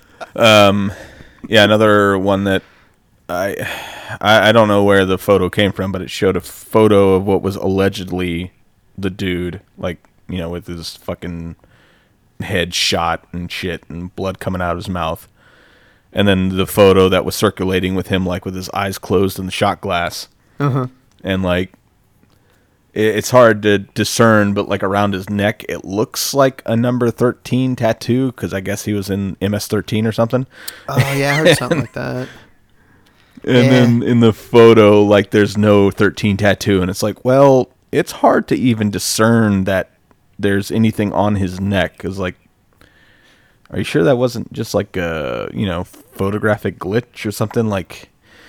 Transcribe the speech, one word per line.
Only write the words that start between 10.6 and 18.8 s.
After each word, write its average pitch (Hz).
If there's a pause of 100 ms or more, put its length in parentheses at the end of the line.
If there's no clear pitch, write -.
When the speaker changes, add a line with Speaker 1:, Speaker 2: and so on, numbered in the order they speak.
Speaker 1:
his 85
fucking 85 (840)
head 90
shot 85
and 87
shit 85
and 87
blood 92
coming 92
out 87
of 87
his 92
mouth. 85 (840)
And 101
then 95
the 95
photo 95
that 92
was 92
circulating 95
with 92
him, 92
like, 90
with 95
his 92
eyes 98